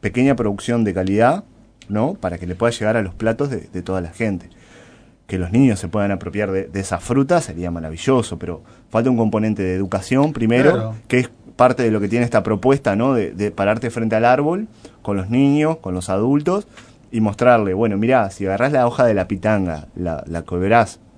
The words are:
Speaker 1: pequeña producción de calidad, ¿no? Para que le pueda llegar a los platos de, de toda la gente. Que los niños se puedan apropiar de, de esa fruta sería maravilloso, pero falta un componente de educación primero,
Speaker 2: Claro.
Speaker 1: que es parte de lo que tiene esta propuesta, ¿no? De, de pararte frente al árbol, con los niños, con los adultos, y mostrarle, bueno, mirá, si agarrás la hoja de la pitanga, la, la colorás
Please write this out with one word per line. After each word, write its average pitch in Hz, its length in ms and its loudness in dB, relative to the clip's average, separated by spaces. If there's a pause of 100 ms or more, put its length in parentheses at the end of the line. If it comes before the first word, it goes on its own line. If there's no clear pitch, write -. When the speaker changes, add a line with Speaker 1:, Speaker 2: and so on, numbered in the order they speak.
Speaker 1:
pequeña 123 340 2
producción 113 480 -2
de 101 100 0
calidad, 107 500 2 (460)
¿no? 113 240 -2
Para 87 240 -8
que 87 100 -10
le 87 80 -6
pueda 113 160 0
llegar 110 260 -2
a 110 40 0
los 92 120 -6
platos 113 360 -2
de, 117 220 -8
de 90 100 -8
toda 95 200 -4
la 85 80 -8
gente. 95 400 -6 (800)
Que 92 120 -4
los 90 120 -4
niños 117 280 4
se 90 80 -8
puedan 101 240 -2
apropiar 95 400 -4
de, 95 140 -2
de 95 140 -8
esa 95 200 -4
fruta 139 420 0
sería 85 300 -8
maravilloso, 87 680 -2
pero 85 240 -10 (300)
falta 117 180 0
un 123 80 2
componente 107 460 0
de 92 120 0
educación 101 560 0
primero, 120 400 4
Speaker 2:
Claro. 113 240 -2 (120)
Speaker 1:
que 123 120 2
es 123 100 -2 (260)
parte 127 280 4
de 113 60 4
lo 110 100 2
que 101 80 -2
tiene 117 180 0
esta 117 180 2
propuesta, 110 520 2
¿no? 123 200 2
De, 107 160 0
de 101 180 -2
pararte 104 400 0
frente 113 260 -2
al 110 100 2
árbol, 127 420 2 (340)
con 101 160 -4
los 95 140 -6
niños, 139 460 2
con 92 180 -8
los 90 140 -6
adultos, 147 580 0 (440)
y 113 100 -2
mostrarle, 110 520 4
bueno, 104 240 0
mirá, 113 320 2
si 98 160 -8
agarrás 104 280 0
la 127 120 2
hoja 123 200 2
de 113 80 4
la 92 140 0
pitanga, 92 680 -2
la, 87 320 -6
la 82 160 -6
colorás 101 560 0 (180)